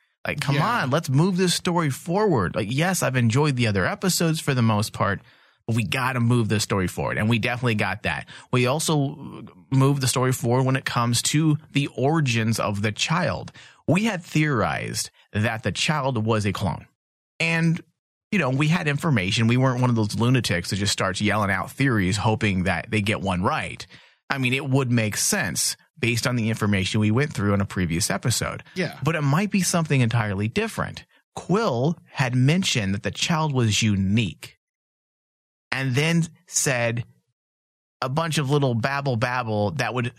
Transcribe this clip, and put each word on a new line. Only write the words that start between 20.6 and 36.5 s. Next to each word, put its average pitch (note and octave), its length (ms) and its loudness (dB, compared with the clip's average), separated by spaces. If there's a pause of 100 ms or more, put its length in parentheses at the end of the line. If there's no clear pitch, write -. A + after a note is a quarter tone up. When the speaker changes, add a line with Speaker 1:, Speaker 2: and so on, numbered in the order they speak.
Speaker 1:
that G#2+ 40 -2
just F#2+ 160 0
starts F#2+ 300 -2
yelling G2+ 280 2
out F#2+ 220 -2
theories, A2 460 2
hoping G2+ 460 0
that F2 280 -2
they G#2+ 100 0
get G2 200 -2
one F2+ 200 -2
right. B2 460 -4 (420)
I C#3 80 0
mean, B2+ 160 0
it C#3 160 -4
would C3 220 2
make A2 240 0
sense A2+ 600 -2 (200)
based A#2 280 -2
on B2 120 0
the A2+ 120 0
information G#2 520 0
we G#2+ 100 4
went C#3 220 0
through G2+ 200 0
in G2 60 2
a G2 60 0
previous E2+ 440 -2
episode. - 540 -4 (100)
Speaker 2:
Yeah. F3+ 300 -6
Speaker 1:
But E3 120 0
it D#3 60 -2
might E3 300 0
be G3 100 2
something D#3 380 0
entirely A2 480 0
different. - 560 -4 (320)
Quill E3 600 0 (140)
had B2+ 240 -2
mentioned B2+ 580 2
that G2 100 -4
the G2+ 80 -2
child D#3 400 0
was A#2 300 2
unique G2+ 760 0 (1160)
and C3 220 -2
then E3 300 2 (220)
said A#2+ 560 -2 (1000)